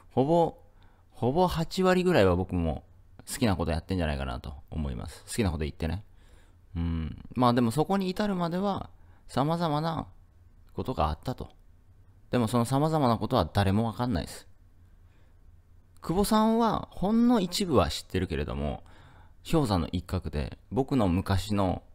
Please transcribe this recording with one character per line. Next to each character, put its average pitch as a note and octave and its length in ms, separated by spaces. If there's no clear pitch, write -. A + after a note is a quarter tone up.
ほ C3 160
ぼ、 E3 320
ほ A#2 200
ぼ F3+ 160
八 E3 360
割 F#3 200
ぐ F3 100
ら C3 80
い F#2+ 40
は F2+ 100
僕 F#2 200
も E2 280
好 - 120
き B2 60
な G2 100
こ E2 100
と E2 60
や D#2+ 80
っ - 40
て F#2+ 120
ん - 20
じ E2+ 60
ゃ D#2 40
な D2 80
い - 20
か C2+ 80
な B1+ 140
と - 140
思 D2 220
い A#1+ 40
ま G1+ 120
す。 - 180
好 - 60
き A#2 120
な F2+ 80
こ D#2 60
と D#2 60
言 D2 80
っ - 40
て D#2+ 120
ね。 F#2 160
う E2+ 40
ん。 E2 440
ま B2 140
あ A#2+ 40
で B2 80
も A2+ 100
そ D3 140
こ G3 120
に F#3+ 120
至 G#3 180
る G3 80
ま E3+ 140
で F3 80
は、 G3 320
様 D3+ 300
々 D#3 240
な D#3+ 260
こ F#2+ 100
と B2+ 100
が D#2 160
あ D2+ 40
っ - 100
た C3 100
と。 - 160
で B2 60
も A#2 100
そ B2 100
の A#2 80
様 C#3 240
々 D3+ 180
な A2+ 100
こ A2 100
と C3 80
は F2 160
誰 G2 200
も A2 140
わ A2+ 80
か B2 120
ん B2 80
な D#2+ 80
い - 40
で - 60
す。 - 160
久 E3 160
保 G3+ 80
さ G#3+ 160
ん A3+ 180
は A3+ 320
ほ G3 200
ん A#3 160
の B3 120
一 F#3+ 260
部 D#3+ 100
は E2 140
知 - 140
っ - 20
て - 140
る F#2 80
け D2 100
れ C#2+ 80
ど B1 100
も、 C#2+ 280
氷 D3+ 180
山 F#2 140
の D2 100
一 F2+ 120
角 F2 260
で、 D2 280
僕 C3+ 240
の A2 120
昔 F#2+ 480
の F#2+ 260